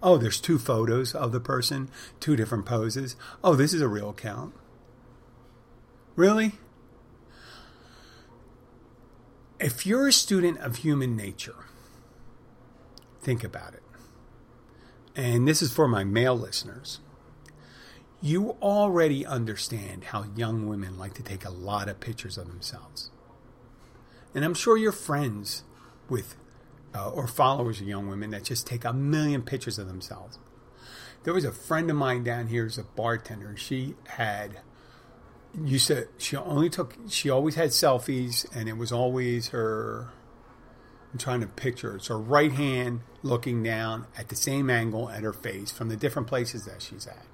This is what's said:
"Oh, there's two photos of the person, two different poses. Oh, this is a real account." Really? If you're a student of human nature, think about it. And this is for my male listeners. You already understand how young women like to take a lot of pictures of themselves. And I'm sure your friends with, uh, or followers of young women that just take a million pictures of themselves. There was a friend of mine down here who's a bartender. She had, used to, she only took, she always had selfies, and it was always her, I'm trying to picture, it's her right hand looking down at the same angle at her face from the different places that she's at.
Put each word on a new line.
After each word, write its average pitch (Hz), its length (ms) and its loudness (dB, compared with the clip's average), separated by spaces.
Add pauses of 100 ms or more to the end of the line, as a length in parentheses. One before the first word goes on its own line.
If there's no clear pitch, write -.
"Oh, 180 160 10
there's 113 220 2
two 165 180 4
photos 117 560 2
of 120 180 -2
the 123 80 0
person, 131 500 -2 (300)
two 151 160 2
different 110 280 0
poses. 120 520 -2 (260)
Oh, 175 120 8
this 139 180 6
is 170 80 2
a 139 80 4
real 104 220 -2
account." - 440 -10 (1600)
Really? 214 380 6 (3000)
If 143 260 -2
you're 254 220 4
a 269 40 6
student 175 460 4
of 123 180 -6
human 135 400 2
nature, - 480 -10 (1600)
think - 240 -2
about - 300 -12
it. - 80 -20 (1300)
And 123 320 2
this 156 160 4
is 131 100 0
for 156 140 4
my 104 160 4
male 117 340 4
listeners. - 640 -8 (1200)
You 185 420 0
already 175 600 4
understand 107 800 -4
how 104 200 -4 (120)
young 113 300 -2
women 95 320 -6
like 98 160 -10
to - 80 -12
take 98 220 -10
a 98 60 -8
lot 98 380 -2
of 98 120 -8
pictures 110 360 -10
of 87 120 -10
themselves. - 640 -12 (1200)
And 143 100 0
I'm 170 100 0
sure 226 220 6
your 220 160 4
friends 139 720 -2 (460)
with, 123 280 -4 (580)
uh, 98 160 -6
or 131 160 -4
followers 127 540 2
of 98 60 -8
young 101 220 -6
women 101 220 -6
that 104 140 -10
just - 220 -4
take 120 180 -6
a 120 80 -2
million 143 500 2
pictures 120 360 -6
of 98 80 -8
themselves. 92 520 -14 (840)
There 170 100 -2
was 180 100 2
a 110 80 -2
friend 160 380 -2
of 151 60 2
mine 127 280 0
down 120 220 -2
here 117 180 0
who's 110 140 -6
a - 60 -8
bartender. 110 720 -4
She 131 400 -6 (100)
had, 104 540 -6 (920)
used 139 340 2
to, 127 280 0
she - 200 -6
only 151 340 2
took, 151 260 -6 (120)
she - 200 -2
always 139 280 2
had 160 140 2
selfies, 127 840 2
and 113 140 -4
it 110 80 -6
was 117 160 -4
always 123 560 0
her, 110 640 -4 (1000)
I'm 127 60 -8
trying 123 220 -2
to 110 60 -2
picture, 117 500 -6
it's 95 120 -10
her 110 100 -2
right 143 340 6
hand 127 480 0 (220)
looking 120 400 0
down 113 440 -2 (100)
at 117 120 -10
the - 80 -8
same 139 340 2
angle 117 400 2
at 104 120 -8
her 107 100 -2
face 101 380 -8
from - 180 -6
the 110 80 -2
different 123 320 -2
places 120 380 -2
that 92 160 -14
she's - 240 -14
at. - 280 -18